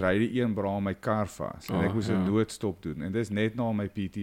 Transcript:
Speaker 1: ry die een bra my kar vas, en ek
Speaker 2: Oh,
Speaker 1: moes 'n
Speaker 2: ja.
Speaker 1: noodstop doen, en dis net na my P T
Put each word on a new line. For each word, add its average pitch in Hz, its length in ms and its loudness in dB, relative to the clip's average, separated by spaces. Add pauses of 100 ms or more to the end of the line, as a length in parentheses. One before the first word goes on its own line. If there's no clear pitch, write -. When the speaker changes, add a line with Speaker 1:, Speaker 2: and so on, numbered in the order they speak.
Speaker 1:
ry 98 120 6
die 120 220 2
een 113 120 2
bra 98 260 0
my 98 140 0
kar 107 340 0
vas, - 420 -8
en 92 120 0
ek 87 80 4
Speaker 2:
Oh, 98 40 0
Speaker 1:
moes 107 160 0
'n - 20 2
Speaker 2:
ja. 95 180 2
Speaker 1:
noodstop 107 520 0
doen, 76 200 -6
en 87 100 -4
dis 107 180 0
net 107 260 0
na 117 160 0
my 104 160 -2
P 98 220 -4
T - 140 -12